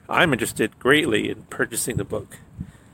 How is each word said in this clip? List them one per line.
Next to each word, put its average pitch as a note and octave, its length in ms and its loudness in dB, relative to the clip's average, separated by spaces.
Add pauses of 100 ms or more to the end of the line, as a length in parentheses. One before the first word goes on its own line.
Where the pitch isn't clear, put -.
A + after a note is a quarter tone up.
I'm D3+ 240 4
interested A2 460 -2
greatly A#2+ 500 2
in G2+ 160 -8
purchasing A#2 520 -6
the G2+ 80 -4
book, - 340 -10 (560)